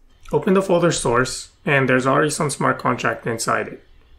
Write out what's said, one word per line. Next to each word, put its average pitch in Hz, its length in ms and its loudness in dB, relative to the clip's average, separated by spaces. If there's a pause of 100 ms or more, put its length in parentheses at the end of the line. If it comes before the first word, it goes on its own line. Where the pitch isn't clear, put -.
(320)
Open 185 240 2
the 190 80 2
folder 175 280 2
source, 127 600 -2 (120)
and 135 240 2
there's 127 200 2
already 147 240 2
some 151 180 -4
smart 131 300 -2
contract 120 480 -2
inside 110 400 -2
it. - 180 -18 (340)